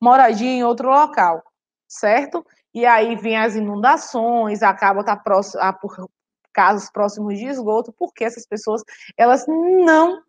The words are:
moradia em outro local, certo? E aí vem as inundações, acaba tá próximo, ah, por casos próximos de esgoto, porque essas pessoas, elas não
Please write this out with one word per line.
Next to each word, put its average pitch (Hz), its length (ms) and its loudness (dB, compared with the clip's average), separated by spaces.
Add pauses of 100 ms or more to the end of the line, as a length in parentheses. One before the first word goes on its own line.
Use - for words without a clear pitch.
moradia 240 500 4
em 247 140 -2
outro 240 240 -2
local, 262 540 2 (440)
certo? 277 560 -2 (300)
E 233 140 -4
aí 233 280 2
vem 220 220 -4
as 220 200 -2
inundações, 226 1080 -2
acaba 196 420 0
tá 208 100 -2
próximo, 202 480 -2
ah, 190 120 -2
por 190 340 -16 (440)
casos 202 380 0
próximos 208 480 -6
de 233 80 -12
esgoto, 240 500 -6
porque - 280 -8
essas 226 200 -8
pessoas, 214 380 -6 (340)
elas 247 300 2
não 339 840 2